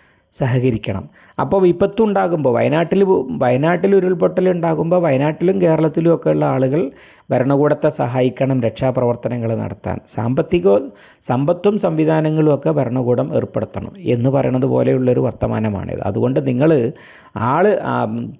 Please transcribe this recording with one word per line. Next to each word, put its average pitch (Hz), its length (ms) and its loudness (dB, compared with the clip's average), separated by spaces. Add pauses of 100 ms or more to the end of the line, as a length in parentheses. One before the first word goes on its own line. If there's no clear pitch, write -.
(400)
സഹകരിക്കണം. 120 720 -2 (300)
അപ്പോൾ 139 220 0
വിപത്തുണ്ടാകുമ്പോൾ, 185 920 2
വയനാട്ടിൽ 156 500 2
പോ-, 185 280 2
വയനാട്ടിൽ 160 640 2
ഉരുൾപൊട്ടൽ 185 540 2
ഉണ്ടാകുമ്പോൾ 165 520 0
വയനാട്ടിലും 160 600 0
കേരളത്തിലും 160 540 2
ഒക്കെ 156 140 -2
ഉള്ള 151 160 2
ആളുകൾ 139 460 0 (400)
ഭരണകൂടത്തെ 143 640 2
സഹായിക്കണം 131 640 0
രക്ഷാപ്രവർത്തനങ്ങൾ 120 960 -2
നടത്താൻ. 101 420 -6 (180)
സാമ്പത്തിക 160 640 0 (520)
സമ്പത്തും 170 500 0
സംവിധാനങ്ങളും 156 760 2
ഒക്കെ 160 160 -2
ഭരണകൂടം 131 640 0
ഏർപ്പെടുത്തണം - 640 -6
എന്ന് 123 300 0
പറയണത് 131 360 0
പോലെയുള്ളൊരു 127 540 2
വർത്തമാനമാണിത്. 110 800 -4
അതുകൊണ്ട് 113 480 -2
നിങ്ങൾ 135 460 2 (440)
ആള്, 160 420 0
ആ, 123 260 -4 (340)